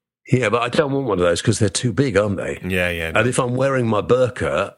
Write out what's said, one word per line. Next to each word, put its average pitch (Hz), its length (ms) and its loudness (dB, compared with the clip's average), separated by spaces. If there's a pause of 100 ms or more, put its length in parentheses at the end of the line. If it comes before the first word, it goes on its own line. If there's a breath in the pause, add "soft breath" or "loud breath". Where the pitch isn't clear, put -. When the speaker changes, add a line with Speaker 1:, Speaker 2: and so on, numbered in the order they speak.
(320)
Speaker 1:
Yeah, 123 160 4
but 117 140 0
I 120 60 -2
don't 139 220 0
want 139 160 -2
one 98 120 0
of 87 60 2
those 85 180 2
'cause 110 180 0
they're 104 80 2
too 120 240 -4
big, 120 240 0
aren't 101 220 0
they? 71 260 -6
Speaker 2:
Yeah, 90 260 0
yeah, 82 160 -4
Speaker 1:
And 80 80 -4
Speaker 2:
no. 110 120 2
Speaker 1:
if 123 120 -2
I'm 123 160 0
wearing 131 320 0
my 104 160 0
burqa, 98 760 0